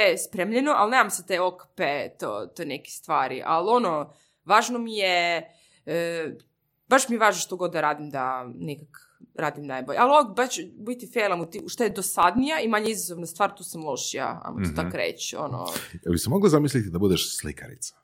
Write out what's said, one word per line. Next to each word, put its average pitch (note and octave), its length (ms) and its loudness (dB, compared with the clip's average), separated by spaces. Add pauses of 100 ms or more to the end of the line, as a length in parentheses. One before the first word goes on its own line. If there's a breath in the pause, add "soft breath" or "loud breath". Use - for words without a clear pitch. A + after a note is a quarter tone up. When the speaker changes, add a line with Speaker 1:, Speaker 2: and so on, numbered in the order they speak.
(200)
Speaker 1:
spremljeno, A3+ 520 0
ali G#3+ 180 4
nemam A#3 200 4
sad F3 160 -6
te F3+ 140 0
O F3+ 120 2
K F3+ 120 -18 (100)
P, - 80 -4 (280)
to, G#2+ 360 -6
to - 180 -10
neke C#3+ 260 -8
stvari, C3+ 540 -2
ali E3+ 240 0
ono, F#3+ 440 2 (320 soft breath)
važno A#3 340 2
mi A3+ 180 -6
je, F3 520 2 (380 soft breath)
e, E3+ 440 -2 (580)
baš - 200 6
mi A#3 60 0
je A#3 40 0
važno G3+ 220 6
što - 160 -6
god F3 160 -2
da E3 80 0
radim, D3+ 300 0
da C3 400 -4
nekak C#3+ 520 -10 (320)
radim D3 320 -4
najbolje. C3 320 -4
Ali B3 120 6
ovak C#4 260 4
baš B3+ 220 0
u D#3+ 40 -8 (140)
biti A#3+ 320 -8
failam G3 320 0
u E3 60 -4
ti-, F#3+ 200 -10
što - 180 -2
je G#3 60 2
dosadnija G3 680 2
i A3 80 0
manje A3 220 2
izazovna F3 360 -6
stvar, G3 240 0
tu G3 140 -18
sam D#3+ 200 -10
lošija, C3 600 -4
ajmo - 140 -8
to G2+ 60 0
Speaker 2:
Mhm. D#2+ 120 -2
Speaker 1:
tak E3+ 180 -4
reći, - 420 -4
ono. F2+ 300 -6 (280 loud breath)
Speaker 3:
Jel E2+ 180 -2
bi E2+ 60 2
se - 120 -2
mogla G3+ 180 4
zamisliti C#3 420 4
da E2+ 80 -2
budeš F#2 400 2
slikarica? - 640 -10